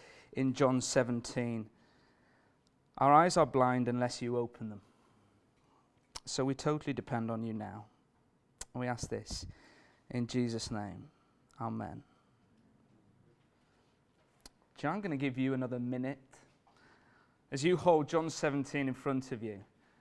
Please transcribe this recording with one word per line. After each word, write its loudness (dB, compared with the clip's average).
in 0
John 4
seventeen. -2
Our 6
eyes 8
are 8
blind 4
unless 0
you -2
open -4
them. -14
So -2
we 0
totally -2
depend -4
on -4
you -6
now. -10
And -6
we -2
ask -4
this -8
in -2
Jesus' -2
name. -8
Amen. -8
John, -2
I'm -4
gonna -4
give -2
you 2
another -2
minute -4
as -2
you 6
hold 6
John 0
seventeen -2
in -2
front -4
of -8
you, -8